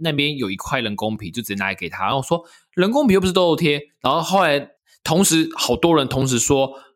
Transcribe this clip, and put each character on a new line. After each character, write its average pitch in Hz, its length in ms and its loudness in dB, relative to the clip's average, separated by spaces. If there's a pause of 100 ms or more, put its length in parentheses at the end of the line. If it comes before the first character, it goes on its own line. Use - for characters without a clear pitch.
那 160 120 -2
边 147 260 -2
有 104 120 -4
一 98 60 -6
块 - 240 -4
人 104 160 -4
工 110 200 -4
皮， 101 140 -10
就 117 120 -8
直 - 60 -12
接 101 60 -4
拿 98 120 -4
来 98 80 -2
给 87 140 -10
他。” 95 160 -8
然 101 80 0
后 139 60 0
我 135 40 -2
说 170 200 -4 (320)
：“人 185 160 2
工 285 160 2
皮 190 80 6
又 196 60 4
不 185 60 -2
是 185 60 0
痘 180 180 4
痘 156 60 4
贴。” 147 220 0 (240)
然 139 100 2
后 160 100 2
后 185 200 2
来 143 280 0 (340)
同 170 200 2
时， 160 320 2
好 120 200 0
多 170 180 4
人 139 140 2
同 135 180 -2
时 127 120 0
说 135 340 0 (240)